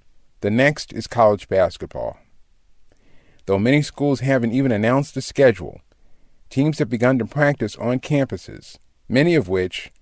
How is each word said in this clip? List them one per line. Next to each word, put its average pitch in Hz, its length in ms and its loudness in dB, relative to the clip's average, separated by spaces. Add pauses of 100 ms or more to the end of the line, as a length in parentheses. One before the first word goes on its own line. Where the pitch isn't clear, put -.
(400)
the 101 100 0
next 139 420 0
is - 160 -10
college 107 400 2
basketball. 82 680 -2 (1300)
Though 98 120 0
many 131 240 2
schools 139 380 -2
haven't 123 320 0
even 135 180 0
announced 117 460 0
a 135 40 -6
schedule, 104 600 0 (680)
teams 147 300 0
have 143 100 -2
begun 123 300 2
to 113 60 -2
practice 143 500 -2
on 123 240 -4
campuses, - 800 -4 (300)
many 147 260 4
of 120 140 0
which 92 420 -4 (120)